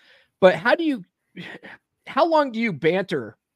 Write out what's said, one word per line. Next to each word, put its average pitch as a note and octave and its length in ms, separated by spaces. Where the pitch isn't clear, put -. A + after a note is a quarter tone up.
But F#3 140
how G3+ 200
do E4+ 100
you, C4 200
how D4+ 200
long D4+ 240
do A3 80
you A3+ 140
banter D#3+ 640